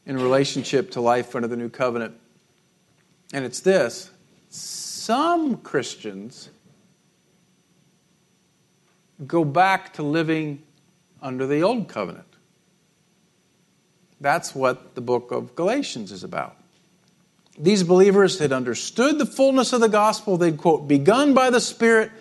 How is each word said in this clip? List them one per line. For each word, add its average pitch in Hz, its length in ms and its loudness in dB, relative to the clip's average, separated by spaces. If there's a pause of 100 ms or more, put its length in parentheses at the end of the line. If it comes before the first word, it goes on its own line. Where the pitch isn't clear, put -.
in 139 100 -8
relationship 131 760 0
to 123 100 -4
life 120 340 0
under 117 120 -4
the 120 80 -6
New 120 120 -8
Covenant. 117 460 -4 (1200)
And 135 100 -6
it's 123 160 -10
this. 165 500 0 (380)
Some 294 1080 -2
Christians 110 920 -8 (2750)
go 165 180 0
back 180 500 0
to 160 80 -10
living 156 600 -2 (580)
under 131 260 -6
the 147 160 0
Old 220 260 -2
Covenant. 90 360 -10 (2000)
That's 143 340 -2
what 131 400 -2
the 123 80 -10
book 120 300 -2
of 123 220 -6
Galatians 175 560 -4
is 92 140 -16
about. 82 320 -10 (1000)
These 185 240 2
believers 190 560 6
had 147 140 0
understood 131 680 -2
the 285 80 0
fullness 269 480 2
of 233 80 0
the 233 60 6
gospel. 208 500 2
They'd, 165 180 2
quote, 147 320 0
"begun 202 460 4
by 254 160 4
the 240 100 4
Spirit," 226 500 2 (100)